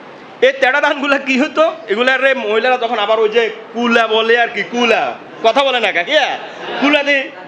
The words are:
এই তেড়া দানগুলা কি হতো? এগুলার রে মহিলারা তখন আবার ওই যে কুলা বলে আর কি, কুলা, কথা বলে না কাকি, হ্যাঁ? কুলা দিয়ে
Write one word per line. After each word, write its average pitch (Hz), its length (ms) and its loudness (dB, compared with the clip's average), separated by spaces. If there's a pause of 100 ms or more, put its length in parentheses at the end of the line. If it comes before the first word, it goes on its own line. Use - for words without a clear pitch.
(400)
এই 262 120 4
তেড়া 262 280 0
দানগুলা 285 380 0
কি 262 220 -2
হতো? 311 360 0 (120)
এগুলার 254 340 0
রে 269 120 2
মহিলারা 233 420 0
তখন 233 220 -2
আবার 220 220 2
ওই 214 80 4
যে 220 220 0 (220)
কুলা 233 340 2
বলে 226 320 2
আর 233 100 2
কি, 202 140 -6
কুলা, 214 500 0 (300)
কথা 226 220 4
বলে 254 160 0
না 202 120 0
কাকি, 170 200 -2
হ্যাঁ? 226 260 0 (420)
কুলা 285 220 2
দিয়ে 277 280 0 (180)